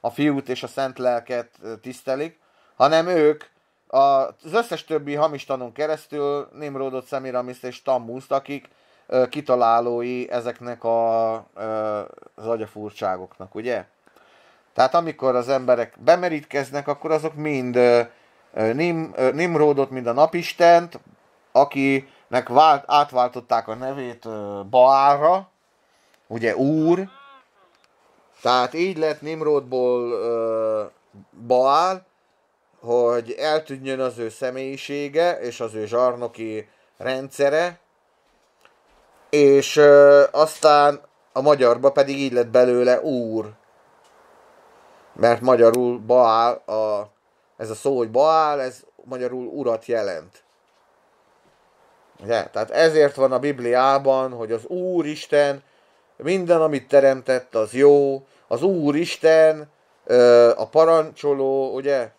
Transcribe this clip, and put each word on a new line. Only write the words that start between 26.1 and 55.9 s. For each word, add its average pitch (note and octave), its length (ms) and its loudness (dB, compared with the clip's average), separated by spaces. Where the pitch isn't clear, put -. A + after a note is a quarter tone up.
ugye, A2+ 300 -4
úr. D#3 520 0
Tehát B2 320 0
így E3+ 240 -4
lett D#3 220 -4
Nimrodból, C3 920 -4
ö, A2+ 720 -4
Baál, D3 600 0
hogy A#2+ 520 -2
eltűnjön C3+ 680 -6
az B2 180 -6
ő A2+ 100 -8
személyisége C#3 1120 -6
és A#2 200 -12
az A2 140 -10
ő G#2+ 120 -8
zsarnoki A#2 840 -4
rendszere, C#3 840 -2
és, C#3 460 4
ö, C#3+ 540 10
aztán D3 720 4
a C3 80 -6
magyarba C3+ 520 2
pedig C#3 260 0
így C3+ 140 -4
lett A#2+ 140 0
belőle B2 540 2
úr. A2 500 -6
Mert A#2 280 0
magyarul B2 580 2
Baál, A#2 560 2
a, G#2+ 560 -6
ez A2 140 -12
a A2 40 -8
szó, C#3 220 -4
hogy A#2 140 -4
Baál, D3+ 500 2
ez C3 240 -12
magyarul B2 420 -10
urat A#2+ 400 -6
jelent. G2 560 -6
Ugye? G#2 220 -4
Tehát - 260 -8
ezért D#3 440 2
van C3+ 180 0
a B2+ 60 -2
Bibliában, C3 920 0
hogy A#2 200 -8
az A2+ 140 -8
Úristen D#3 960 -2